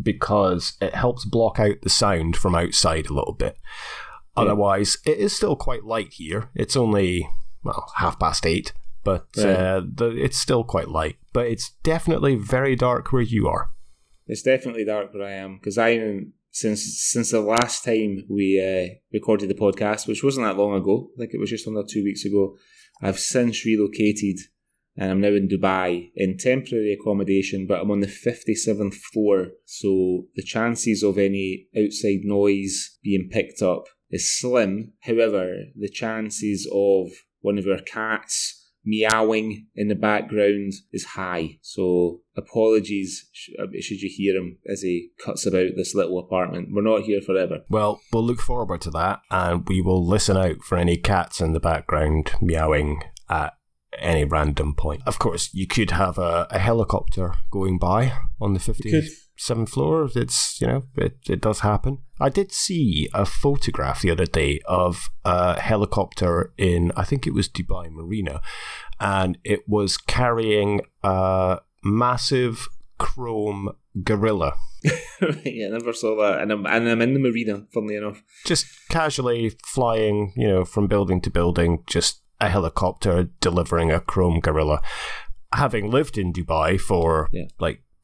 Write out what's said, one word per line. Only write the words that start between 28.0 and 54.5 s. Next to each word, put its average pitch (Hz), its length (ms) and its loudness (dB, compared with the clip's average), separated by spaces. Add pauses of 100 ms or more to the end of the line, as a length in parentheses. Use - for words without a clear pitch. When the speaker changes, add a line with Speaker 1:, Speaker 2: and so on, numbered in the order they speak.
Speaker 2:
the 101 60 0
fifty-seventh 104 880 -2
floor, 101 560 0 (120)
so 92 640 0 (100)
the 95 60 -6
chances 113 600 -2
of 101 140 2
any 98 580 -2
outside 104 500 0
noise 101 800 0
being 95 280 0
picked - 320 -2
up 92 240 0 (240)
is - 200 -4
slim. 117 680 0
However, 104 560 0 (180)
the 101 140 -8
chances 107 840 -6
of 98 380 2 (320)
one 101 160 0
of 98 100 -4
our 95 140 0
cats - 800 -6 (240)
meowing 110 840 2 (100)
in 104 120 -2
the 104 60 0
background 104 800 0 (180)
is - 140 -8
high. 87 560 -6
So 90 640 0 (120)
apologies 104 960 0
sh-, - 200 -20 (100)
uh, 101 60 -4 (120)
should 95 220 -8
you 98 100 -6
hear 98 240 0
him 90 220 -6 (100)
as 98 140 -6
he 87 300 -4 (120)
cuts - 220 -8
about 92 320 2
this 92 180 -4
little 90 240 0
apartment. 90 540 -4
We're 101 80 0
not 107 220 2
here 101 180 0
forever. 90 380 0 (100)
Speaker 1:
Well, 107 320 0 (100)
we'll 113 140 2
look 123 160 0
forward 104 400 0
to 85 120 -8
that, 87 280 -2 (100)
and 87 380 0
we 92 140 2
will 92 220 2
listen 98 340 2
out 90 240 0
for 90 160 0
any 87 180 4
cats 90 460 0
in 80 100 2
the 80 80 0
background 78 800 0
meowing 76 600 2 (260)
at 78 240 -2 (460)
any 80 260 0
random 76 500 0